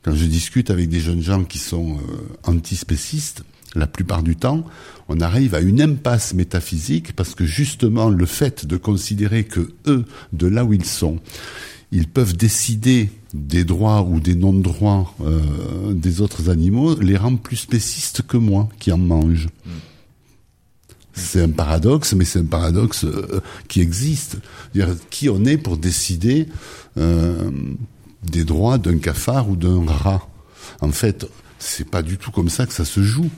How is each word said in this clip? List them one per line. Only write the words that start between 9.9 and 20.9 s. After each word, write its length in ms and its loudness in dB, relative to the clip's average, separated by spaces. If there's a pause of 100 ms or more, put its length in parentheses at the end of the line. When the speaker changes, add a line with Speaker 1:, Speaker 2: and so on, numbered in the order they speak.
Speaker 1:
de 140 0
là 180 2
où 80 2
ils 120 2
sont, 340 -2 (720)
ils 160 2
peuvent 300 0
décider 760 2 (240)
des 300 0
droits 380 2
ou 180 2
des 160 2
non-droits, 840 2
euh, 760 0
des 260 0
autres 280 0
animaux 520 4
les 160 4
rend 180 2
plus 220 -6
spécistes 680 -4
que 140 -2
moi, 320 2 (100)
qui 140 0
en 60 2
mange. 500 2 (180)
Speaker 2:
Mm. 40 -14 (1400)